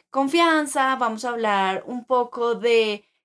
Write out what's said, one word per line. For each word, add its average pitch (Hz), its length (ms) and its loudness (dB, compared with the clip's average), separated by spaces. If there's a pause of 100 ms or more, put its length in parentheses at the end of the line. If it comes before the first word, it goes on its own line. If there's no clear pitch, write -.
(100)
confianza, 277 840 2
vamos 226 280 -4
a 247 60 -4
hablar 202 560 0
un 247 180 -10
poco 240 500 0
de 220 500 0 (200)